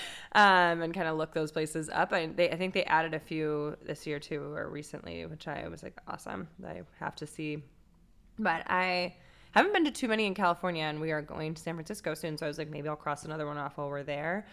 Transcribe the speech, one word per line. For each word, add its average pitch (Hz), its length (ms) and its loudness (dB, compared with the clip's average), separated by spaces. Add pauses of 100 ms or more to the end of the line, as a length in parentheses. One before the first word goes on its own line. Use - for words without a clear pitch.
(340)
um, 180 500 8
and 165 100 -2
kinda 170 200 0
look 160 200 -2
those 156 200 0
places 156 360 -2
up. 180 240 2
I, 170 140 2
they, 170 240 4
I - 60 0
think 185 180 -2
they 190 80 4
added 160 320 4
a 151 40 -4
few 151 640 -2
this - 220 -8
year 147 140 -4
too, 143 240 -6 (100)
or 156 160 -6
recently, 160 560 -8
which 156 220 -10
I 151 220 -6
was 160 120 -12
like, - 160 -14 (100)
"Awesome. - 400 -10 (200)
I 170 140 -10 (180)
have - 160 -6
to 156 100 -10
see." 151 380 -8 (760)
But 175 300 0
I 180 480 2 (380)
haven't 349 200 8
been 359 100 6
to 302 80 4
too 254 160 -2
many 220 200 4
in 190 60 0
California, 175 520 2
and 151 160 -2
we 160 100 -2
are 151 100 0
going 156 340 -6
to 156 60 -12
San 165 140 -4
Francisco 165 380 -6
soon, 156 240 -4
so 160 80 -4
I - 40 -2
was 147 80 -4
like, 151 120 -6
"Maybe 151 180 -6
I'll 151 80 -2
cross 147 300 -4
another 156 220 -4
one 147 100 -6
off 143 200 -6
while 143 120 -4
we're 143 140 -6
there." 156 500 -4